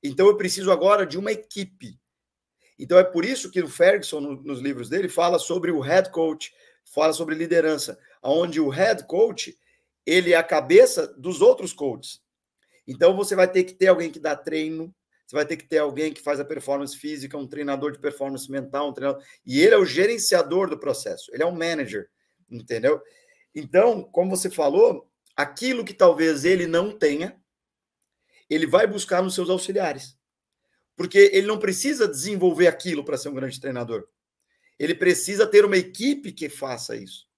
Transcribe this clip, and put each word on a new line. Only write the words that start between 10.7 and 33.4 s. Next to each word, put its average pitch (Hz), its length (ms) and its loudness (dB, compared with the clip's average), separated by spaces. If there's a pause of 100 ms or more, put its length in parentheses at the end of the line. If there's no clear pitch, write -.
dos 151 340 -8
outros 202 320 4
coaches. 131 480 -8 (680)
Então, 170 300 4
você 196 200 -2
vai 185 140 4
ter 185 120 2
que 180 120 -4
ter 185 120 0
alguém 170 240 2
que 160 80 -18
dá 151 160 -4
treino, 160 580 -8 (320)
você - 120 -10
vai 147 100 0
ter 160 100 -8
que - 100 -18
ter 160 120 0
alguém 151 340 -2
que - 100 -18
faz 143 180 -4
a 143 40 -6
performance 139 520 -6
física, 147 420 -12
um 139 80 -10
treinador 143 460 -6
de 147 60 -16
performance 139 520 -8
mental, 139 380 -6
um 135 40 -8
treinador, 135 300 -6 (220)
e 131 160 -2
ele 135 140 6
é 208 40 6
o 190 60 6
gerenciador 180 840 0
do 151 100 -6
processo, - 540 -6
ele 127 100 -4
é 165 40 0
um 180 60 -4
manager, 151 560 -6 (420)
entendeu? 120 520 -2 (520)
Então, 190 500 2
como 190 300 -2
você 185 140 -2
falou, 180 580 2 (300)
aquilo 233 480 -4
que 190 80 -14
talvez 160 540 4
ele 180 200 2
não 170 240 0
tenha, 165 480 -2 (1120)
ele 156 180 -2
vai 220 200 4
buscar 190 360 -2
nos 185 120 -4
seus 180 160 -4
auxiliares. 185 680 -6 (800)
Porque 196 360 6
ele 190 140 2
não 214 120 -2
precisa 214 500 0
desenvolver 180 580 2
aquilo 160 380 -2
pra 143 140 -6
ser - 100 -8
um 143 60 -10
grande 131 260 -10